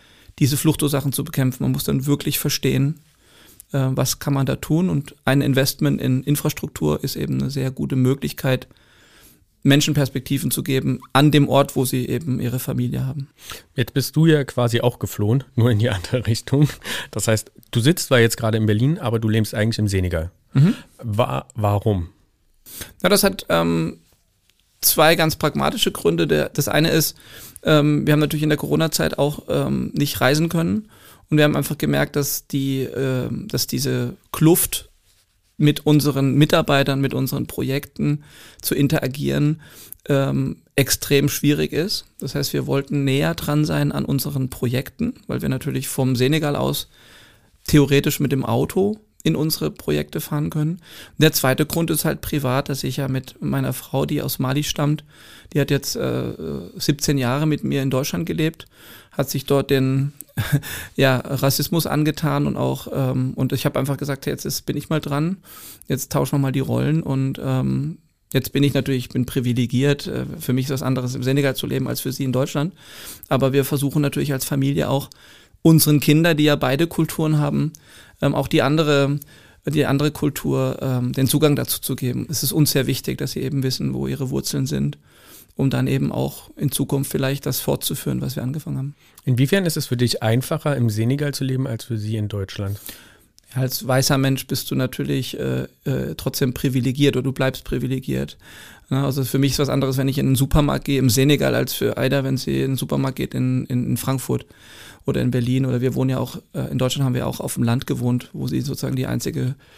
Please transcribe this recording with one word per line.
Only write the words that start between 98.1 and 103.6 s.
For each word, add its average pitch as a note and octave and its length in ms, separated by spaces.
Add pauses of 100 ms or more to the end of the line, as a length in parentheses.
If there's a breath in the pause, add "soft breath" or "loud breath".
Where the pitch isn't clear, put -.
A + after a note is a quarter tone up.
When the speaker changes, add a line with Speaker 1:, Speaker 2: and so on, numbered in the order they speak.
Speaker 1:
Ja, C#3 160
also C3+ 200
für C3+ 140
mich C#3 140
ist - 60
was C3 100
anderes, C3 280
wenn C3+ 100
ich C3+ 100
in C3+ 100
den C3 80
Supermarkt C#3+ 500
gehe C#3 140
im C3 100
Senegal, C3+ 440
als B2 200
für A#2 240
Aida, C3 260
wenn C3+ 140
sie C3+ 240
in C3+ 100
den C3 60
Supermarkt C3+ 400
geht B2+ 160
in, B2+ 320